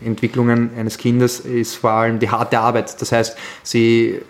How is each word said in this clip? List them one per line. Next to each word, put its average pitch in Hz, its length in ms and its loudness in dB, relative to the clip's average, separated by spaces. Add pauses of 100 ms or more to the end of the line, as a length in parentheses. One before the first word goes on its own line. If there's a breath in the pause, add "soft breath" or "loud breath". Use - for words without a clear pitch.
Entwicklungen 117 760 0
eines 110 200 -6
Kindes 123 420 2
ist 120 360 -4
vor 113 160 0
allem 113 280 2
die 113 100 0
harte 117 300 0
Arbeit. 117 420 0
Das - 120 -4
heißt, 113 240 0 (260 loud breath)
sie, 117 560 2 (100)